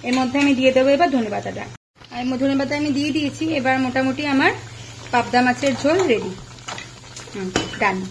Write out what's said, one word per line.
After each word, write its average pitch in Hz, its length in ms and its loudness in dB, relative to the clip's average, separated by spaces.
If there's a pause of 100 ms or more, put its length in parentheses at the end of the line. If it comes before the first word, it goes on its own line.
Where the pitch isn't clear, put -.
এর 247 100 0
মধ্যে 262 260 0
আমি 285 160 4
দিয়ে 254 160 6
দেবো 262 180 6
এবার 277 220 4
ধনেপাতাটা। 208 540 -2 (460)
আর 247 260 -4
ধনেপাতা 277 400 0
আমি 302 120 0
দিয়ে 285 220 0
দিয়েছি। 302 340 -2
এবার 262 340 0
মোটামুটি 262 460 0
আমার 285 260 2 (600)
পাবদা 247 300 2
মাছের 254 320 2 (100)
ঝোল 339 240 4
রেডি। 196 220 2 (1040)
হুম, 190 160 -6 (280)
ডান। 190 320 0